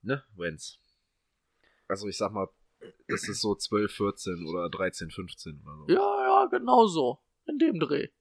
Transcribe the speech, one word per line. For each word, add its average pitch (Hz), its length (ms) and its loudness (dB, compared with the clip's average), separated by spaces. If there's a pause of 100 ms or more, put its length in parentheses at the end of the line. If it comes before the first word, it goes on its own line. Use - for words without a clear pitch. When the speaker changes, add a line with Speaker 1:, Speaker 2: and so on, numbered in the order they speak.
Speaker 1:
ne, 139 220 -2 (120)
Wentz. 85 440 -8 (1080)
Also 98 200 -4
ich 95 100 -6
sag 104 160 0
mal, 98 160 -2 (580)
das - 220 -4
ist 101 120 -4
so 104 140 2
zwölf, 104 380 0
vierzehn 95 540 -4
oder 85 220 -4
dreizehn, 87 420 -4
fünfzehn 82 520 -12
oder 76 140 -18
so. 78 160 2
Speaker 2:
Ja, 403 320 2
ja, 392 220 6
genau 247 400 6
so. 147 320 0 (260)
In 294 140 -8
dem 302 200 2
Dreh. 143 300 0 (120)